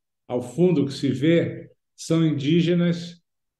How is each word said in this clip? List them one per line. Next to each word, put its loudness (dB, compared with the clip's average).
ao -4
fundo 2
que -6
se -2
vê, 0
são 0
indígenas 0